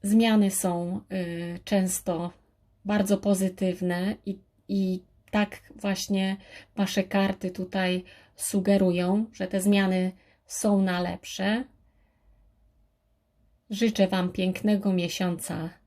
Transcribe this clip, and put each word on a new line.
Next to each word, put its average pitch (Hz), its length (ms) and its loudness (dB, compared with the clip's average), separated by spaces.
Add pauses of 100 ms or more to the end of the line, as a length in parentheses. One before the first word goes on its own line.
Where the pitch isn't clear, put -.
Zmiany 214 480 4
są, 175 500 -2 (120)
y, 175 520 -6
często 180 680 0 (520)
bardzo 202 340 2
pozytywne 185 960 0 (100)
i, 190 120 -8 (300)
i 185 340 -2 (280)
tak - 460 -2
właśnie 190 600 -2 (400)
wasze 196 280 0
karty 190 460 -2
tutaj 185 540 -2 (320)
sugerują, 190 960 2
że 190 140 -6
te 190 140 -2
zmiany 185 520 2 (340)
są 202 360 2
na 180 180 0
lepsze. 190 640 -4 (2000)
Życzę 214 380 2
wam 180 240 0
pięknego 196 600 0
miesiąca 175 800 -2 (160)